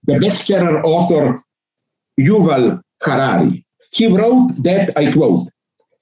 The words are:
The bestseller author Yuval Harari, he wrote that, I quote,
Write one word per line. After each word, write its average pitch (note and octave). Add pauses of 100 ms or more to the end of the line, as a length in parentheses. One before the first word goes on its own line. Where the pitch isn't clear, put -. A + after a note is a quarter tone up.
The C#3
bestseller F3
author D#3+ (800)
Yuval C#3 (220)
Harari, A#2+ (280)
he -
wrote A#3+ (140)
that, F#3
I C#3+
quote, A2 (540)